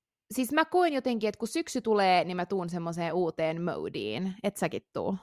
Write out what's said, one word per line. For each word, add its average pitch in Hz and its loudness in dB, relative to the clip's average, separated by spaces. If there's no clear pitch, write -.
siis 254 -2
mä 311 2
koen 349 4
jotenkin, 233 0
että 202 -4
kun 226 -4
syksy 320 -4
tulee, 190 6
niin 180 -4
mä 180 -2
tuun 180 -2
semmoiseen 170 -4
uuteen 165 0
modiin. 117 -4
Et 202 -2
säkin - -2
tuu? 160 -2